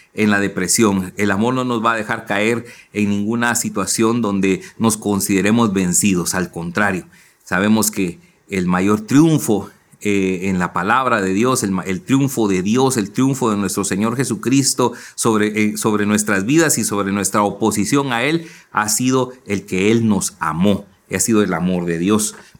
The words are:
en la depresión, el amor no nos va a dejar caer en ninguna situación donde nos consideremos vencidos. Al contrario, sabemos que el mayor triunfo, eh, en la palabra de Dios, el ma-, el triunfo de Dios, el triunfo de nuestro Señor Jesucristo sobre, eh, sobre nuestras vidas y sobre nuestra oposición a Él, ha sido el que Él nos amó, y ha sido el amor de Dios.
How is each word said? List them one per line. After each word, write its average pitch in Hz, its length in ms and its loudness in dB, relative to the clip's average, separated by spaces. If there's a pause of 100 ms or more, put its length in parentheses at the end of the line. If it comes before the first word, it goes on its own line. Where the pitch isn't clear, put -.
(140)
en 107 160 2
la 101 100 2
depresión, 95 760 0
el 104 140 0
amor 110 240 0
no 127 80 -2
nos 120 200 -2
va 117 100 2
a 113 40 -2
dejar 110 280 -6
caer 113 400 -2 (280)
en 104 160 0
ninguna 113 460 -2
situación 110 680 -2
donde 95 400 0 (160)
nos 110 200 2
consideremos 104 760 2
vencidos. 90 600 0
Al 90 160 -4
contrario, 87 540 -4 (380)
sabemos 214 480 2
que 90 280 -4 (300)
el 92 180 -2
mayor 95 340 2
triunfo, 135 680 2 (300)
eh, 95 440 -2
en 95 160 0
la 87 140 -2
palabra 113 480 0
de 95 120 0
Dios, 117 300 0
el 101 80 -2
ma-, 92 120 -4
el 92 180 -6
triunfo 135 460 0
de 95 140 0
Dios, 123 360 0
el 101 120 -2
triunfo 131 400 0
de 104 80 0
nuestro 101 260 -2
Señor 104 320 -2
Jesucristo 123 800 0 (220)
sobre, 107 320 2 (180)
eh, 104 120 -2
sobre 104 280 0
nuestras 104 400 0
vidas 151 320 2
y 117 60 -2
sobre 98 280 -2
nuestra 101 300 0
oposición 107 720 0
a 117 100 0
Él, 165 240 -2 (240)
ha 104 180 0
sido 127 440 0 (140)
el 98 180 -4
que 95 260 0
Él 113 160 4
nos 98 320 0
amó, 85 460 0 (240)
y - 60 -2
ha 95 40 -2
sido 107 220 2
el 92 120 0
amor 87 320 -2
de 82 120 -2
Dios. 104 380 0 (240)